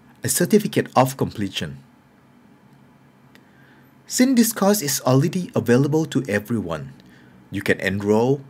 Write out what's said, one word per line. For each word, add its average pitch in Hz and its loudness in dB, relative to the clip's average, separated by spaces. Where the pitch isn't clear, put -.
a - -4
certificate 208 0
of 135 2
completion. 90 -6
Since 254 2
this 226 4
course 202 0
is 139 -4
already 160 2
available 139 2
to 135 -2
everyone, 92 -4
you 98 -6
can - 0
enroll 104 0